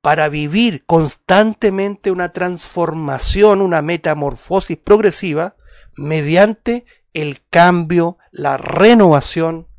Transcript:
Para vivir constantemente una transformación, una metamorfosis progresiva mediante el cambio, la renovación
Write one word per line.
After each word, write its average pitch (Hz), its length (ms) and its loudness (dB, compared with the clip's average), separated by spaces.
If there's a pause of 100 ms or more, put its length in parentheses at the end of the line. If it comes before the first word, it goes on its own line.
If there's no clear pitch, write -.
Para 151 280 0
vivir 151 580 -2
constantemente 196 1200 0
una 180 220 -4
transformación, 180 1300 -2
una 175 180 0
metamorfosis 156 960 -4
progresiva 190 760 0 (400)
mediante 165 920 0 (280)
el 147 360 -8
cambio, 175 680 2 (140)
la 143 260 -4
renovación 165 1120 2 (100)